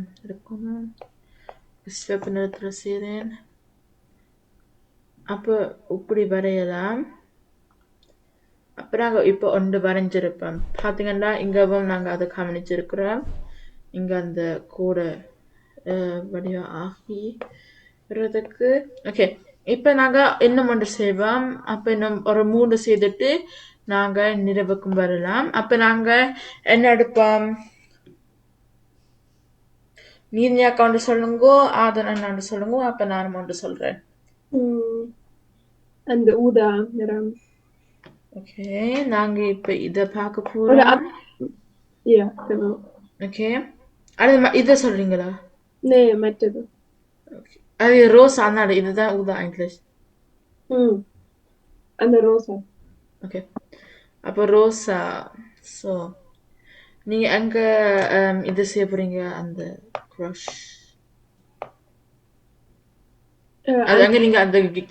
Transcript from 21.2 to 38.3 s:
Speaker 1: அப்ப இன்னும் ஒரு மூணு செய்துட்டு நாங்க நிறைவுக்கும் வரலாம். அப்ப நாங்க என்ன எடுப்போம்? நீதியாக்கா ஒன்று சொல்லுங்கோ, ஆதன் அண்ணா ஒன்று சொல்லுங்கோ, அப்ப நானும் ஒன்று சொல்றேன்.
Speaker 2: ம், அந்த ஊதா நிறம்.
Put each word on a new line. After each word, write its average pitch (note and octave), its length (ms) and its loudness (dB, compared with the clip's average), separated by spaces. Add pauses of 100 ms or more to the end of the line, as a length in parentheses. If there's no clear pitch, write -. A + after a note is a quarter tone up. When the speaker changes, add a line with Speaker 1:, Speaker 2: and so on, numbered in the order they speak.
Speaker 1:
அப்ப A3 280 -4
இன்னும் G#3+ 320 -4
ஒரு G#3+ 200 2
மூணு A3+ 420 2
செய்துட்டு A3 500 2 (480)
நாங்க G3+ 520 0
நிறைவுக்கும் G3 520 -2
வரலாம். F#3 640 -2
அப்ப A3 240 0
நாங்க A3+ 600 2 (260)
என்ன A#3 320 4
எடுப்போம்? A3 600 2 (2750)
நீதியாக்கா B3 480 2
ஒன்று A3+ 260 4
சொல்லுங்கோ, A#3+ 600 4
ஆதன் A3 400 0
அண்ணா G#3 220 -6
ஒன்று G3 300 -8
சொல்லுங்கோ, A#3+ 260 -4
அப்ப A#3 200 -4
நானும் F#3+ 300 -4
ஒன்று F3+ 200 -10
சொல்றேன். - 480 -10 (460)
Speaker 2:
ம், A#3+ 320 -2 (1200)
அந்த A#3 500 2
ஊதா G#3 360 2
நிறம். G#3+ 440 -6 (1000)